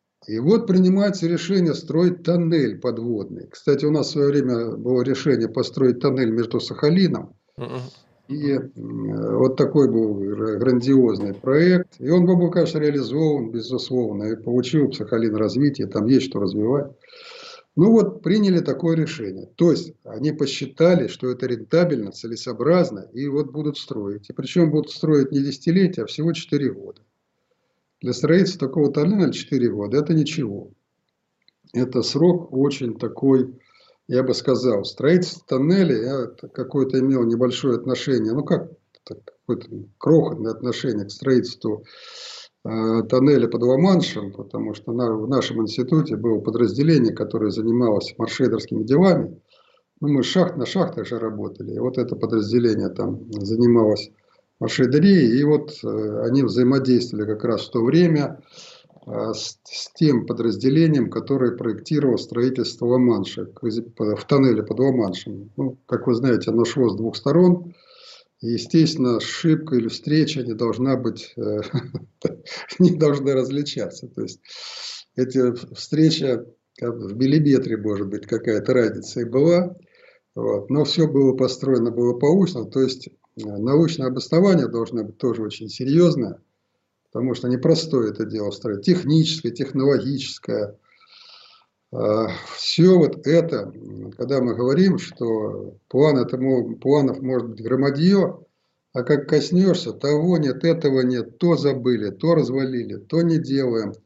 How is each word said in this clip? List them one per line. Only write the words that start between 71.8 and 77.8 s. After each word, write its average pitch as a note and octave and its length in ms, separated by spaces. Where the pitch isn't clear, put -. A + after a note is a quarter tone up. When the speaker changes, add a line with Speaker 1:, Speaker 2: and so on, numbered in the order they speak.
Speaker 1:
<laughs> - 560
не F3+ 180
должны C#3+ 360
различаться. C3+ 760
То - 160
есть - 180
эти B2+ 240
в-, B2 360
встреча, D3 720
как A#2+ 220
бы, G#2 100
в G#2+ 80
миллиметре, C3 600
может G2+ 320